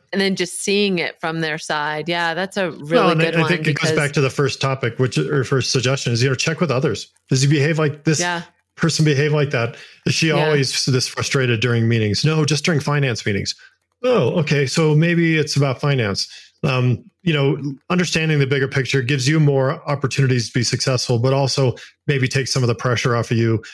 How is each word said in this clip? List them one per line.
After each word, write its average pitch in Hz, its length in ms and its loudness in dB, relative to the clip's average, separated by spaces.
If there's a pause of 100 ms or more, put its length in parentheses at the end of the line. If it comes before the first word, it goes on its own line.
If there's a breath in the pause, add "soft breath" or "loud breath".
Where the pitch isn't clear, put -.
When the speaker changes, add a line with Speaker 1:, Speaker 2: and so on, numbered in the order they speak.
(120)
Speaker 1:
And 196 80 -4
then 196 140 0
just 180 260 -6
seeing 202 380 0
it - 220 -6
from 165 200 -4
their 156 160 -4
side. 151 520 -6
Yeah, 170 260 -2
that's 190 220 -6
a 180 160 -2
really 147 220 -6
Speaker 2:
Well, 196 160 4
and 165 120 2
I, 165 40 2
Speaker 1:
good 165 100 -2
Speaker 2:
I 165 60 2
Speaker 1:
one 156 60 0
Speaker 2:
think 170 120 0
it 156 40 -6 (100)
goes - 0 -
Speaker 1:
because 156 180 -2
Speaker 2:
back 151 220 0
to 156 60 2
the 131 80 2
first 135 320 -2
topic, 127 380 -4
which, 127 200 0
or 143 260 -2
first 131 260 -2
suggestion 127 420 -2
is, 117 80 0
you 135 80 2
know, 131 60 0
check 160 260 -2
with 170 120 0
others. 120 400 -2 (180)
Does 131 120 2
he 143 60 4
behave 151 300 2
like 151 240 -2
this 160 160 2
Speaker 1:
Yeah. 175 240 -2 (320)
Speaker 2:
person 160 300 0
behave 147 280 2
like 147 180 0
that? 120 260 -2 (280 loud breath)
Is - 100 -2
she 165 140 0
Speaker 1:
Yeah. 151 160 2
Speaker 2:
always 147 420 0
this 127 200 0
frustrated 120 540 -2
during 117 280 2
meetings? 107 360 0
No, 156 200 2
just 147 200 -2
during 151 160 2
finance 139 440 -2
meetings. 95 300 -2 (480 loud breath)
Oh, 220 380 2
okay. 143 260 0
So 151 300 2
maybe 165 420 4
it's 147 160 -2
about 139 260 0
finance. 123 480 0 (360 loud breath)
Um, 127 400 0 (180)
you 170 100 0
know, 147 260 2 (320)
understanding 160 480 0
the 139 80 4
bigger 135 220 0
picture 135 340 0
gives 127 260 0
you 156 120 2
more 139 480 2
opportunities 127 600 0
to - 100 -2
be 120 40 2
successful, 127 560 0
but 131 140 2
also 135 420 2 (320 loud breath)
maybe 131 220 0
take 135 200 -2
some 131 140 -2
of 120 60 2
the 117 60 2
pressure 120 420 0
off 113 140 -2
of 120 80 2
you 113 240 2 (120)